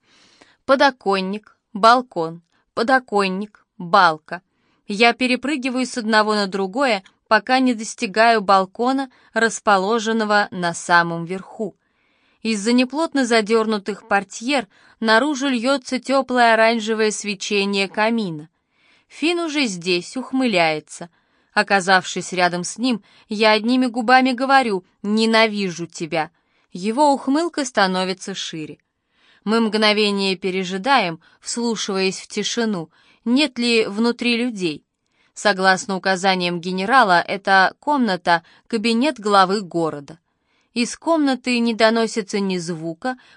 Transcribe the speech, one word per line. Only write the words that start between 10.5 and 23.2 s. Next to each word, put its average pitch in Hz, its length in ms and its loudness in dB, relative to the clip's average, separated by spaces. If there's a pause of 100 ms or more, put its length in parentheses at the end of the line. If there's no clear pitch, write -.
самом 170 520 0
верху. 185 500 -12 (680)
Из-за 220 300 -2
неплотно 262 540 0
задернутых 220 840 0
портьер 226 640 -2 (320)
наружу 254 480 2
льется 254 500 -2
теплое 247 540 2
оранжевое 220 580 2
свечение 202 800 -2
камина. 208 580 -2 (640)
Фин 339 300 -2
уже 302 260 -2
здесь, 175 500 -4
ухмыляется. 180 960 -2 (440)
Оказавшись 190 760 0
рядом 180 320 0
с - 140 -10
ним, 233 260 -2 (240)